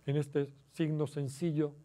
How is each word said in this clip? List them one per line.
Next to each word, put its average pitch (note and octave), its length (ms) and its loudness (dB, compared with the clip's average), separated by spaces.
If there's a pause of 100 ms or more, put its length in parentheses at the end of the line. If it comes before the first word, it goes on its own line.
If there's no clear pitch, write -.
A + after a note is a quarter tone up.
en C#3+ 100 2
este C#3+ 340 0 (200)
signo D3+ 340 0
sencillo D3 800 -2